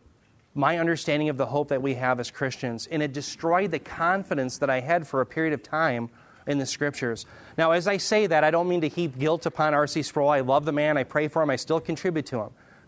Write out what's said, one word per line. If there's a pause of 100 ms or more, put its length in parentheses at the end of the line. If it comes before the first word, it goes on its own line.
(520)
my
understanding
of
the
hope
that
we
have
as
Christians,
and
it
destroyed
the
confidence
that
I
had
for
a
period
of
time (380)
in
the
scriptures. (320)
Now,
as
I
say
that,
I
don't
mean
to
heap
guilt
upon
R
C
Sproul.
I
love
the
man.
I
pray
for
him.
I
still
contribute
to
him. (380)